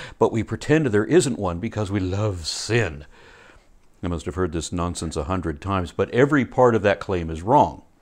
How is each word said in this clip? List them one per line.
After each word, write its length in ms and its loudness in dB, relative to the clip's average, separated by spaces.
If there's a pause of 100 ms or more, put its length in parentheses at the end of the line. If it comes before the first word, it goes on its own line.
(180)
but 120 4
we 140 0
pretend 420 2
there 180 4
isn't 340 4
one 200 -2
because 320 -4
we 80 0
love 480 -2
sin. 580 -2 (1000)
I 60 -2
must 180 -4
have 100 -6
heard 160 0
this 180 -4
nonsense 460 -4
a 80 -2
hundred 360 -4
times, 320 -2
but 180 0
every 340 2
part 300 4
of 80 0
that 180 2
claim 300 -4
is 120 -8
wrong. 400 2 (200)